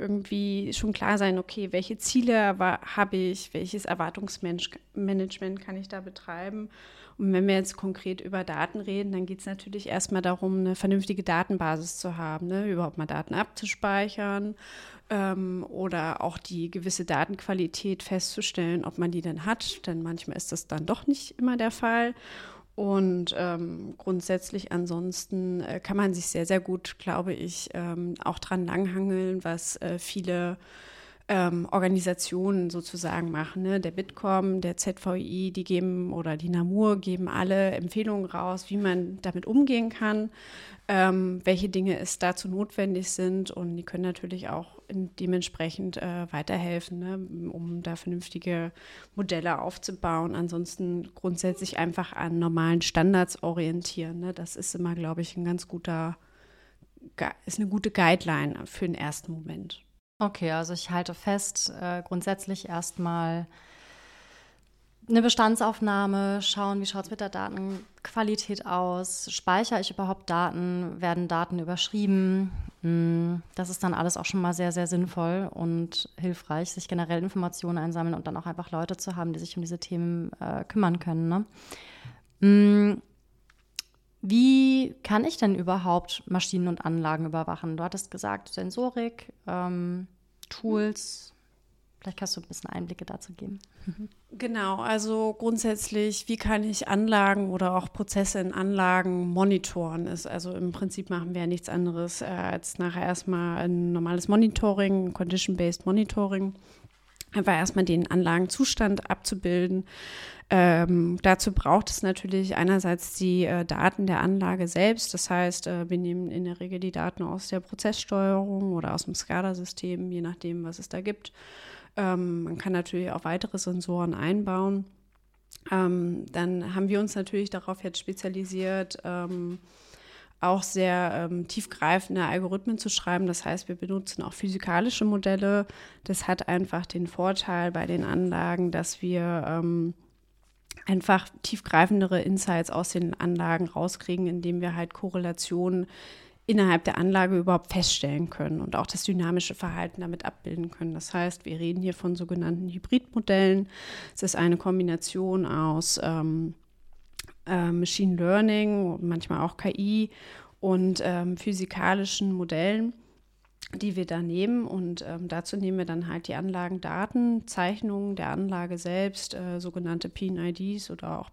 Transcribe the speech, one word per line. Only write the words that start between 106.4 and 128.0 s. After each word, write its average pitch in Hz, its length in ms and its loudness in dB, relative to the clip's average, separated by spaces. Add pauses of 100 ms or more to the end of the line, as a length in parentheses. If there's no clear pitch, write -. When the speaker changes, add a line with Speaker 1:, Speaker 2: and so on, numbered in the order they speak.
Speaker 1:
Einfach 190 220 4
erstmal 185 300 4
den 170 260 4
Anlagenzustand 185 960 2
abzubilden. 185 760 0 (680)
Ähm, 175 680 8
dazu 190 300 6
braucht 190 380 4
es - 120 -6
natürlich 190 540 0
einerseits 180 580 2
die, 180 300 4
äh, 175 200 2
Daten 185 420 2
der 185 140 2
Anlage 185 460 2
selbst. 214 480 2
Das - 160 -2
heißt, 180 380 0
äh, 175 200 -2
wir 175 100 0
nehmen 180 340 -2
in 180 120 -2
der 175 140 -6
Regel 180 220 -6
die 185 100 -4
Daten 175 320 -4
aus 180 260 -6
der 190 120 -2
Prozesssteuerung 196 1120 0
oder 165 220 0
aus 170 100 -4
dem 175 100 -6
scada-System, 180 960 -4
je 175 120 -4
nachdem, 170 420 -6
was 170 160 -10
es - 80 -14
da 185 120 -6
gibt. 208 320 -6 (640)
Ähm, 180 460 0
man 165 160 -4
kann 190 140 -2
natürlich 180 400 -2
auch 165 100 -4
weitere 185 360 -2
Sensoren 175 540 -2
einbauen. 196 760 0 (840)
Ähm, 180 640 2
dann 180 420 -2
haben 190 140 2
wir 202 100 2
uns 208 160 0
natürlich 196 360 -2
darauf 190 340 -6
jetzt 180 160 -6